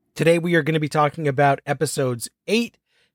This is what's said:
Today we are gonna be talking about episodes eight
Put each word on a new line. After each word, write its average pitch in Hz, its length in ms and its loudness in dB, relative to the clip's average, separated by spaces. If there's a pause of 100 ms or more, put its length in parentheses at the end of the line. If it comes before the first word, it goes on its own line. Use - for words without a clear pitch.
(160)
Today 165 240 4
we 170 160 0
are 160 80 2
gonna 160 160 0
be 151 100 -4
talking 151 380 -2
about 139 400 2
episodes 135 640 -4 (180)
eight 226 320 -2 (360)